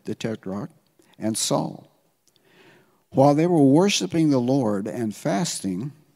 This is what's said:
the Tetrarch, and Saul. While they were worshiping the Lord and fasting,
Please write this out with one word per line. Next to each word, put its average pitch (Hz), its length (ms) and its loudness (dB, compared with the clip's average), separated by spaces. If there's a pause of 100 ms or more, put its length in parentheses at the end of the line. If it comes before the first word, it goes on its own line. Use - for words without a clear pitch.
the 107 100 -8
Tetrarch, 107 560 -10 (480)
and 110 180 -4
Saul. - 540 -4 (1200)
While 143 260 4
they 160 120 2
were 170 160 4
worshiping 165 680 2
the 135 100 2
Lord 120 480 0
and 107 280 -6
fasting, 143 760 -6 (240)